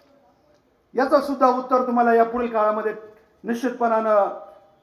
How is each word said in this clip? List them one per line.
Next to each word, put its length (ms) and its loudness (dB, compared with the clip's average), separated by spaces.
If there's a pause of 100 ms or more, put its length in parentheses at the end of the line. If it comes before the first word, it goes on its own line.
(960)
याचं 260 2
सुद्धा 260 0
उत्तर 400 0
तुम्हाला 280 2
या 100 6
पुढील 280 -4
काळामध्ये 420 -2 (500)
निश्चितपणानं 960 0 (420)